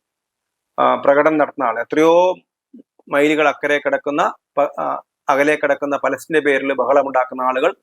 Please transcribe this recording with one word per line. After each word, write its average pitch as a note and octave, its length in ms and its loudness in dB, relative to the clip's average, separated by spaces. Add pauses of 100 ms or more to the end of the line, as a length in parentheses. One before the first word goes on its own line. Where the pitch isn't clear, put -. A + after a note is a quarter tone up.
(800)
ആ, B2+ 160 2
പ്രകടനം C#3+ 420 2
നടത്തുന്ന C#3 300 -2
ആൾ, A2+ 120 -4
എത്രയോ E3+ 560 2 (760)
മൈലുകൾ D3+ 380 2
അക്കരെ C#3+ 300 0
കിടക്കുന്ന C#3+ 560 -2 (240)
പ-, D3 240 -2
ആ, C#3 220 -6 (260)
അകലെ D3 260 2
കിടക്കുന്ന C#3+ 420 -2
പലസ്തീന്റെ C#3 420 -4
പേരിൽ C#3 340 0
ബഹളം C3+ 340 2
ഉണ്ടാക്കുന്ന B2+ 340 -4
ആളുകൾ C3 400 -2